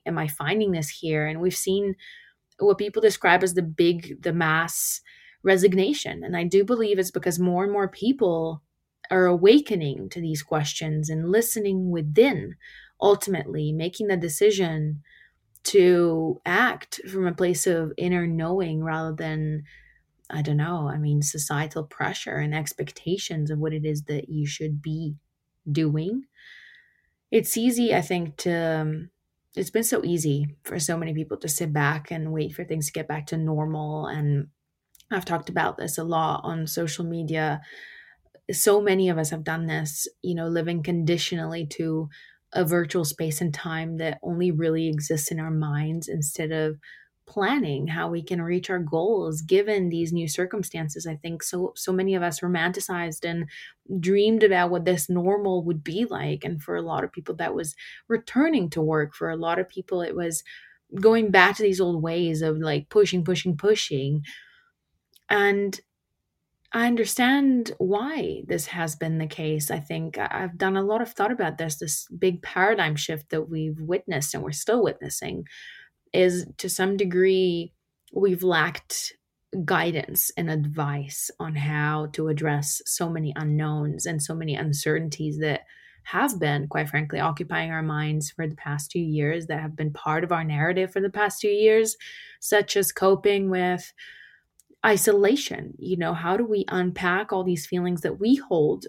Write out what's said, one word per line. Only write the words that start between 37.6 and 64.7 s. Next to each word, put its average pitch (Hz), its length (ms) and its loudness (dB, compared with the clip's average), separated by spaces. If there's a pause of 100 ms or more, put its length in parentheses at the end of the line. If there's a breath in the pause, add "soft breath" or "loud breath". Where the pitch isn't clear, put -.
So 202 280 4
many 190 300 4
of 165 80 2
us 151 140 -2
have 156 120 -6
done 165 220 -4
this, 156 420 -4 (140)
you 180 140 -4
know, 165 120 -4
living 170 360 -2
conditionally 170 880 -2
to 160 380 -2 (440 loud breath)
a 185 100 0
virtual 170 400 2
space 156 380 -4
and 165 120 0
time 160 440 -6
that 160 260 -4
only 175 280 0
really 160 360 2
exists 151 440 -2
in 160 80 -4
our 160 120 -6
minds 156 560 -2
instead 160 440 -4
of 156 260 0 (500 loud breath)
planning 190 600 0
how 165 220 -4
we 170 140 -4
can 170 180 -2
reach 175 280 -2
our 185 100 -2
goals 165 640 0
given 190 480 2
these 165 240 -2
new 165 160 -2
circumstances. 170 760 -4
I 160 100 -6
think 165 280 -10
so, 180 320 -4
so - 160 -4
many 190 240 2
of 175 80 0
us 175 160 -2
romanticized 175 880 -2
and 170 240 -4 (500 loud breath)
dreamed 202 440 4
about 180 280 6
what 175 140 0
this 180 240 2
normal 185 560 2
would 160 180 -2
be 190 220 -2
like. 147 400 -4
And 165 180 -6
for 175 140 -4
a 170 40 -2
lot 165 220 -4
of - 80 -6
people, 160 240 -8
that 165 180 -4
was 160 220 -6 (320 loud breath)
returning 233 640 2
to 160 120 -4
work. 156 320 0
For 165 160 -4
a 160 60 -4
lot 165 240 -2
of 185 80 -2
people, 180 340 -4
it 170 140 -4
was 170 260 -4 (540 loud breath)
going 214 360 4
back 190 260 6
to 214 60 0
these 190 180 4
old 175 200 2
ways 165 400 0
of, 156 180 0
like, 147 280 -2
pushing, 180 380 4
pushing, 175 320 0
pushing. 151 640 0 (1080 loud breath)